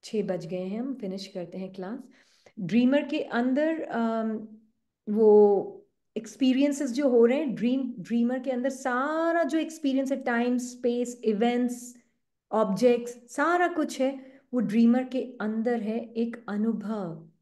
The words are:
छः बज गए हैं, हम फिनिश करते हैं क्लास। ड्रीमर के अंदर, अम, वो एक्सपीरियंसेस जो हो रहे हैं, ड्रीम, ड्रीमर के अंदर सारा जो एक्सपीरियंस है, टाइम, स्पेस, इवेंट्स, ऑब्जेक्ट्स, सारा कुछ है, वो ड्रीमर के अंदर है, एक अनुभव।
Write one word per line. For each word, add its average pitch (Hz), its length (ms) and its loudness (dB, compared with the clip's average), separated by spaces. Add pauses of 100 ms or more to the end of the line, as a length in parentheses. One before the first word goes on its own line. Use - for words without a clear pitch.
छः 208 200 -4
बज 175 220 -4
गए 180 180 -6
हैं, 196 160 -6
हम 262 160 -6
फिनिश 196 320 -8
करते 180 300 -12
हैं 190 160 -12
क्लास। 196 260 -10 (600)
ड्रीमर 247 440 2
के 294 160 -4
अंदर, 262 640 0
अम, 226 640 -4 (640)
वो 208 800 6 (280)
एक्सपीरियंसेस 269 760 0
जो 277 180 0
हो 233 160 6
रहे 247 120 4
हैं, 285 180 -2
ड्रीम, 247 440 -2
ड्रीमर 233 400 0
के 262 120 -6
अंदर 247 180 -2
सारा 302 760 0
जो 294 140 0
एक्सपीरियंस 269 540 -2
है, 277 120 -4
टाइम, 247 340 0
स्पेस, 240 680 -4
इवेंट्स, 240 720 0 (560)
ऑब्जेक्ट्स, 220 840 0
सारा 349 320 2
कुछ 311 340 -2
है, 269 400 -6 (120)
वो 247 60 0
ड्रीमर 233 440 4
के 262 160 -4 (220)
अंदर 220 400 -2
है, 220 320 -6
एक 233 360 -4
अनुभव। 202 800 -4 (120)